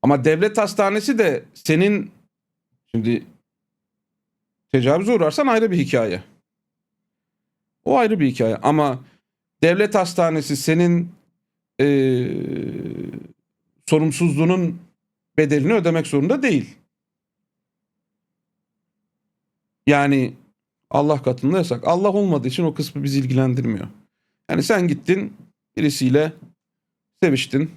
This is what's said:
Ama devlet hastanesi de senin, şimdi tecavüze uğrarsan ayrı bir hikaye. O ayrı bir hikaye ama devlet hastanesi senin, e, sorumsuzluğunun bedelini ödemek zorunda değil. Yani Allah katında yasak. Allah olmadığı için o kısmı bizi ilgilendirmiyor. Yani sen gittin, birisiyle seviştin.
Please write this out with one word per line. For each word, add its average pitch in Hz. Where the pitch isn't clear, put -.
Ama 139
devlet 180
hastanesi 208
de 170
senin, 190
şimdi 113
tecavüze 147
uğrarsan 202
ayrı 226
bir 180
hikaye. 113
O -
ayrı 220
bir 147
hikaye 123
ama 143
devlet 202
hastanesi 165
senin, 170
e, 139
sorumsuzluğunun 165
bedelini 147
ödemek 165
zorunda 180
değil. 170
Yani 139
Allah 143
katında 135
yasak. 170
Allah 185
olmadığı 175
için 147
o 156
kısmı 143
bizi 139
ilgilendirmiyor. 127
Yani -
sen 185
gittin, 190
birisiyle 143
seviştin. 147